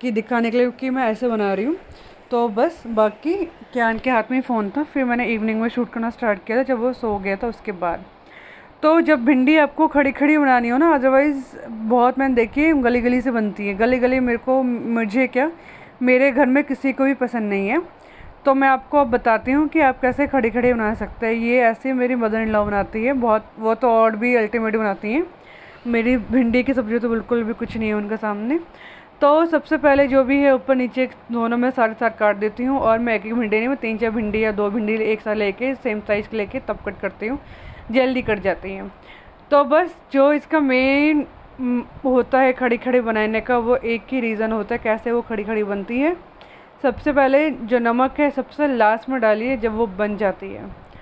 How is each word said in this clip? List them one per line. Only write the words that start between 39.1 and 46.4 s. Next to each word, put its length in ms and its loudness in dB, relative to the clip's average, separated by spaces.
तो 120 6
बस 320 2
जो 220 4
इसका 260 0
main, 680 2
म, 220 -2
होता 360 2
है 140 4
खड़ी 240 0
खड़ी 240 0
बनाने 400 -2
का, 160 0
वो 180 0
एक 260 -2
ही 80 -2
reason 320 -2
होता 240 -4
है 80 -6
कैसे 280 -2
वो 100 0
खड़ी 220 -6
खड़ी 200 -2
बनती 360 -4
है। 180 0